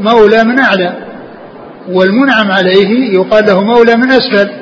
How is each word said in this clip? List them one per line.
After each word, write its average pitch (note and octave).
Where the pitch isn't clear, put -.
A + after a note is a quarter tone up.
مولى A3
من B3
أعلى، F#3+
والمنعم G#3
عليه G3
يقال G#3
له G3
مولى A#3
من B3+
أسفل، G3+